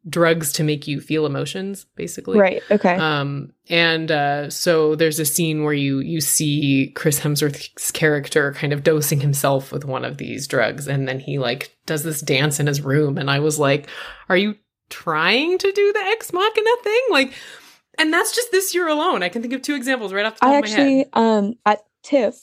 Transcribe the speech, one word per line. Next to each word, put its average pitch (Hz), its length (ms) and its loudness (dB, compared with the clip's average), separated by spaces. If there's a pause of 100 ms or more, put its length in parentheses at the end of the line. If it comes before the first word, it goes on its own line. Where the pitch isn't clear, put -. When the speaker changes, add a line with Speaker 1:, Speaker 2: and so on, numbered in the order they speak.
Speaker 1:
drugs 165 440 2
to 156 100 -2
make 151 240 -2
you 147 140 -6
feel 156 260 -2
emotions, 185 580 -6 (120)
basically. 185 420 -2
Speaker 2:
Right, 190 320 4
okay. 196 240 4
Speaker 1:
Um, 143 580 -2 (160)
and, 165 440 2
uh, 143 380 0
so 156 440 2
there's 156 240 2
a 156 60 -2
scene 151 400 0
where 151 100 0
you, 139 240 0
you 160 220 -2
see 143 760 0
Chris 151 240 0
Hemsworth's 147 720 -4
character 147 640 0
kind 143 200 -4
of 139 120 -4
dosing 151 340 2
himself 139 540 0
with 143 120 -6
one 127 200 -6
of 139 140 -8
these - 280 -8
drugs, 127 400 -2
and 135 220 -2
then 131 100 -4
he, 143 220 -6
like, 123 360 -4 (100)
does 156 180 -4
this 151 160 -4
dance 147 400 0
in 143 80 2
his 143 140 -2
room, 139 360 0
and 139 100 -4
I 139 120 0
was 147 180 0
like, 139 300 2 (400)
"Are 185 80 2
you 208 180 2 (360)
trying 254 680 0
to 392 140 0
do 403 200 2
the 427 60 -2
Ex 415 340 -4
Machina 427 380 0 (140)
thing?" 453 260 2
Like, 269 220 2 (680)
and 311 140 2
that's 359 240 0
just 480 160 -4
this 381 220 0
year 349 140 0
alone. 302 340 0
I 175 80 -2
can 233 120 -6
think 247 120 -6
of 262 80 -8
two 294 120 -4
examples 240 380 -4
right 202 140 -2
off 214 80 -4
the - 60 -12
top 254 100 6
Speaker 2:
I 285 80 6
Speaker 1:
of 285 60 0
my - 40 -4
Speaker 2:
actually, 277 300 2
Speaker 1:
head. 277 160 0
Speaker 2:
um, 220 400 2 (100)
at 214 160 2 (220)
tiff 254 400 2